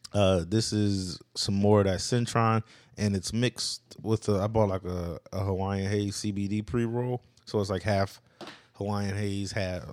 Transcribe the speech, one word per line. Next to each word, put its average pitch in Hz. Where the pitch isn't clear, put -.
Uh, 95
this 107
is 98
some -
more 101
of 98
that 92
Cintron, 113
and 104
it's 90
mixed -
with 110
a, 101
I 101
bought, 110
like, 92
a, 87
a 95
Hawaiian 98
Haze 104
C 107
B 101
D 107
pre-roll. 120
So 107
it's, 95
like, 95
half 98
Hawaiian 101
Haze, 101
half, 92